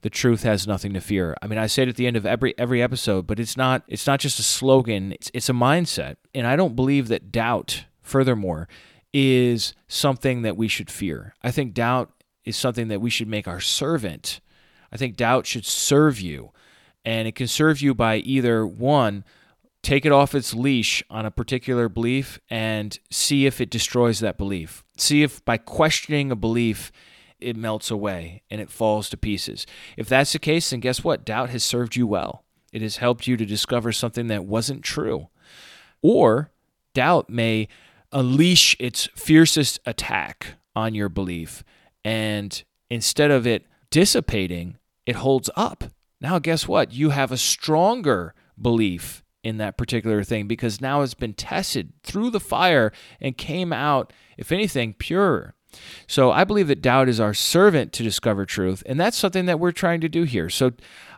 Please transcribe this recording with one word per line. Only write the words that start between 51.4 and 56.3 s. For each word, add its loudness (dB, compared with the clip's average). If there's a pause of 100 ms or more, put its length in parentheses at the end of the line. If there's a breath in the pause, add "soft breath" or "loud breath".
through -4
the -2
fire 2 (300 loud breath)
and -4
came -6
out, 0 (260 soft breath)
if -6
anything, 0
purer. 0 (540 loud breath)
So 6